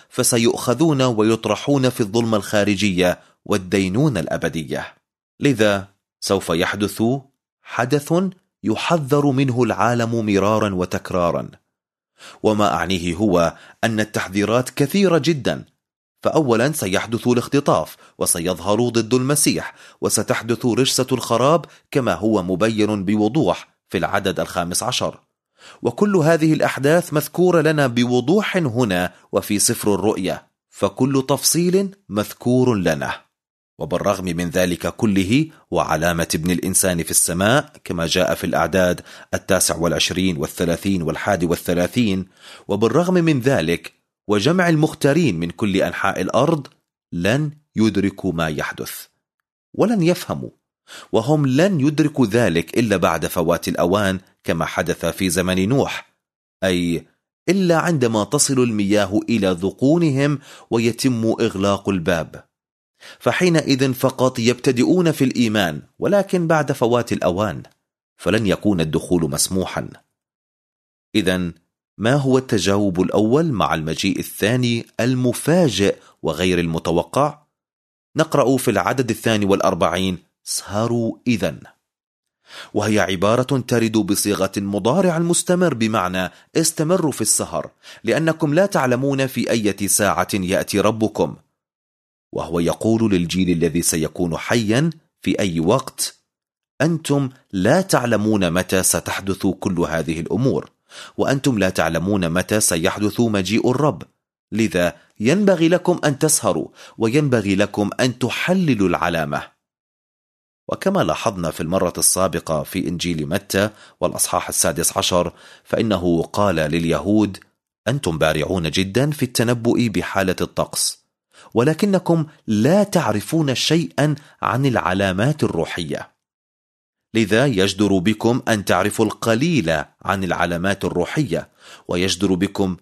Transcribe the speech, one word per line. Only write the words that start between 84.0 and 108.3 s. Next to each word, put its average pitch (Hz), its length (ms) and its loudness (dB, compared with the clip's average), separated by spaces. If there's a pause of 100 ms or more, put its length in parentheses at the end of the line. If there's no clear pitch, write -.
مضارع 113 600 0
المستمر، 170 580 0
بمعنى 92 560 -2 (260)
استمروا 160 560 0
في - 80 -10
السهر، 87 500 -4 (340)
لأنكم 156 500 0
لا 185 120 4
تعلمون 135 600 0
في - 240 -4
أية 104 360 0
ساعة 90 480 2
يأتي 92 460 0
ربكم. 101 560 0 (960)
وهو 82 280 -4
يقول 110 500 0
للجيل 87 400 0
الذي 82 320 0
سيكون 82 540 -2
حياً 117 540 0 (300)
في - 180 -2
أي 85 220 0
وقت: - 560 -2 (640)
"أنتم 143 480 0 (220)
لا 107 280 2
تعلمون 110 680 2
متى 92 320 0
ستحدث 90 640 -2
كل 92 340 -2
هذه 80 400 -2
الأمور، 104 500 -2 (460)
وأنتم 127 420 0
لا 92 120 2
تعلمون 85 600 0
متى 92 300 0
سيحدث 95 600 0
مجيء 107 500 0
الرب، 127 320 0 (500)
لذا 90 440 0 (240)
ينبغي 165 480 2
لكم 175 360 0
أن 143 140 0
تسهروا، 101 500 0 (300)
وينبغي 113 580 2
لكم 104 340 0 (100)
أن 123 180 0
تحللوا 131 680 0